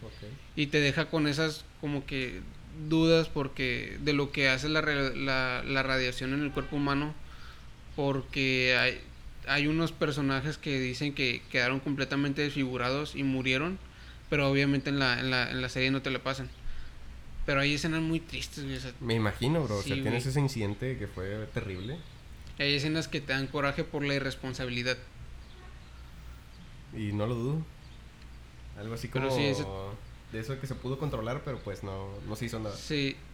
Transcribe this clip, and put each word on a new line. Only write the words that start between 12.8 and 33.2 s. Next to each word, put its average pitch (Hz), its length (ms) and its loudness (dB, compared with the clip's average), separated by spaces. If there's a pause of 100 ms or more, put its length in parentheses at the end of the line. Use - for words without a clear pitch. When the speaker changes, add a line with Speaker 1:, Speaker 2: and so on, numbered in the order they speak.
Speaker 2:
y 139 80 -2
murieron, 131 540 2 (520)
pero 143 200 4
obviamente 139 400 4
en 139 100 2
la, 123 200 4
en 127 100 2
la, 123 220 2
en 127 100 0
la 127 80 -2
serie 131 220 2
no 135 100 2
te 139 80 -2
la 127 100 0
pasan. 131 300 -2 (960)
Pero 139 140 4
hay 143 160 6
escenas 160 260 2
muy 160 180 2
tristes, 135 440 -6
güey, 135 140 -4
o - 20 -6
sea, 127 200 -8
Speaker 1:
Me 117 160 2
imagino, 117 480 4
bro, 107 140 0
o 101 60 0
sea, 135 120 0
Speaker 2:
sí, 139 60 0
Speaker 1:
tienes 123 220 2
Speaker 2:
güey. 131 80 0
Speaker 1:
ese 139 80 4
incidente 123 580 0
que 101 100 -6
fue 101 460 -6
terrible. 98 440 -4 (600)
Speaker 2:
Hay 143 180 4
escenas 156 320 0
que 156 140 -2
te 139 120 -2
dan 135 140 0
coraje 139 360 0
por 147 200 -2
la 139 120 2
irresponsabilidad. 127 800 -2 (2000)
Speaker 1:
Y 107 180 -2
no 104 120 2
lo 120 100 0
dudo. 143 300 0 (1120)
Algo 110 180 -6
así 123 120 -4
Speaker 2:
Pero 135 220 0
Speaker 1:
como 131 100 4
Speaker 2:
sí, 143 80 4
ese 139 160 2 (680)
Speaker 1:
de 110 80 -4
eso 127 200 -6
que 135 80 -6
se 113 80 -6
pudo 127 220 -4
controlar, 131 460 -2
pero 131 160 -6
pues 98 240 -8
no, 95 240 -6 (200)
no 107 80 -4
se 120 100 -4
hizo 113 140 -4
nada. 104 160 -4
Speaker 2:
Sí, 139 420 -2 (160)